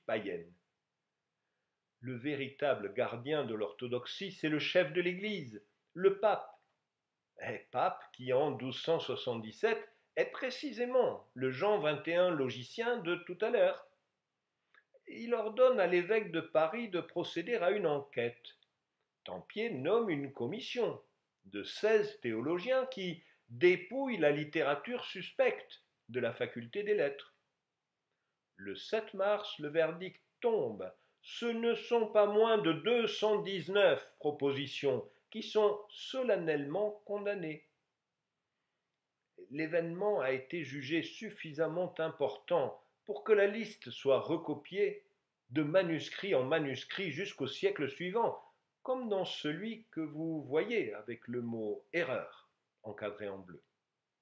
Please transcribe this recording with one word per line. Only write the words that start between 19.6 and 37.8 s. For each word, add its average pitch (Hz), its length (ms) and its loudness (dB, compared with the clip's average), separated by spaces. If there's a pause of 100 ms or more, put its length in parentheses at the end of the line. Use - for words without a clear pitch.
nomme 196 400 2
une 139 220 -2
commission 196 720 -4 (440)
de 98 180 -8
seize 208 580 2
théologiens 180 640 0
qui 185 380 -6 (260)
dépouillent 185 680 4
la 147 140 6
littérature 151 720 -2
suspecte - 800 -2 (260)
de 120 100 -4
la 117 140 0
faculté 120 500 -6
des 208 120 2
lettres. - 400 -2 (1200)
Le 98 200 -8
sept - 380 -4
mars, 202 460 0
le 147 100 -6
verdict 165 520 0 (200)
tombe. 117 500 0 (300)
Ce - 240 -10
ne 233 300 2
sont 226 320 2
pas 208 180 6
moins 214 320 6
de 165 140 4
deux 220 360 2
cent 214 340 2
dix-neuf 185 640 2 (140)
propositions 139 920 0 (220)
qui 220 120 -8
sont 208 360 2 (100)
solennellement 190 1160 0
condamnées. 202 640 -4 (1800)